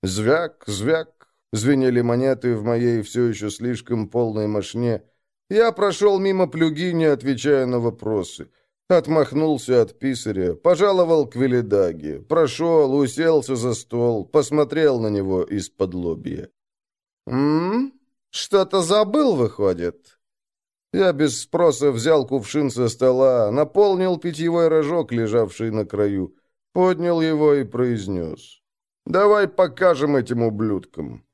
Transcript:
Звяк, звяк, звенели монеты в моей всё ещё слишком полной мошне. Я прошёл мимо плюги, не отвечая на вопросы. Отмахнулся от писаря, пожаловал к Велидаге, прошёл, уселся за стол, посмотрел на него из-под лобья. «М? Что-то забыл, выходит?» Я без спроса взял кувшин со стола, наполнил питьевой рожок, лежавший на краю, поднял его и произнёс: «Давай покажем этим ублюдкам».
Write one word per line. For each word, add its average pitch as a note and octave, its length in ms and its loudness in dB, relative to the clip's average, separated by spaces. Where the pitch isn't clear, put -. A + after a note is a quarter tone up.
Звяк, A#2 640 -2
звяк, B2+ 600 -6
звенели B2+ 500 2
монеты B2 540 0
в G#2+ 80 -6
моей A#2 380 0
всё A#2+ 240 -2
ещё G#2+ 240 -2
слишком A#2 580 -6
полной A2 400 -2
мошне. A2 540 -4
Я A3+ 220 2
прошёл G3+ 480 0
мимо F#3+ 280 0
плюги, D#3+ 460 -2
не E3 120 2
отвечая C3+ 600 2
на B2 140 0
вопросы. G#2+ 680 -4
Отмахнулся D3+ 920 2
от G2+ 160 -2
писаря, G#2 560 -4
пожаловал E3+ 760 2
к - 80 -16
Велидаге, G2+ 840 0
прошёл, D#3 760 0
уселся C#3+ 600 0
за A#2+ 180 -2
стол, A#2 520 -2
посмотрел D3+ 760 0
на A2 100 -2
него F#2+ 340 -2
из-под F#2+ 500 -6
лобья. E2+ 560 -8
«М? E3 680 -2
Что-то F#3+ 500 0
забыл, G#3+ 540 0
выходит?» F#2+ 840 -4
Я F#3 220 2
без C#3+ 280 0
спроса D3 500 2
взял C3 340 2
кувшин C3+ 460 -2
со A#2+ 180 0
стола, B2+ 640 2
наполнил F#3 680 2
питьевой E3 520 0
рожок, D#3 420 0
лежавший A2+ 580 0
на G#2+ 160 -2
краю, G2+ 500 -2
поднял F3 480 0
его D#3 320 2
и C#3+ 100 0
произнёс: G2 1000 -6
«Давай G3+ 420 2
покажем D3+ 680 2
этим B2 260 -2
ублюдкам». G#2 920 -4